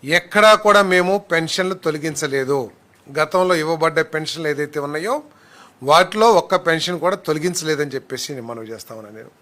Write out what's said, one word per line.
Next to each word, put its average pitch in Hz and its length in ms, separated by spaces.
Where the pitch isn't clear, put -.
ఎక్కడా 202 500
కూడా 208 280
మేము 185 360
పెన్షన్లు 185 560
తొలగించలేదు. 143 960
గతంలో 180 360
ఇవ్వబడ్డ 160 460
పెన్షన్లు 156 480
ఏదైతే 147 320
ఉన్నాయో 165 420
వాటిలో 185 500
ఒక్క 175 220
పెన్షన్ 165 460
కూడా 180 160
తొలగించలేదని 156 760
చెప్పేసి 131 440
నేను 120 120
మనవి 117 200
చేస్తా 110 280
ఉన్నాను 107 220
నేను. 110 140